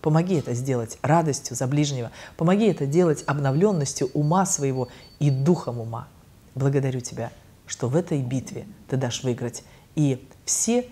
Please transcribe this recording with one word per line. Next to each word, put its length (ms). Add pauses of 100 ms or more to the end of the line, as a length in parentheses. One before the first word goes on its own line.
Помоги 360
это 180
сделать 480
радостью 520
за 120
ближнего, 440 (280)
помоги 280
это 200
делать 400
обновлённостью 880
ума 320
своего 420 (300)
и 100
духом 520
ума. 280 (460)
Благодарю 460
Тебя, 300 (360)
что 220
в 80
этой 260
битве 440 (220)
Ты 80
дашь 260
выиграть, 420 (320)
и 300 (200)
все 460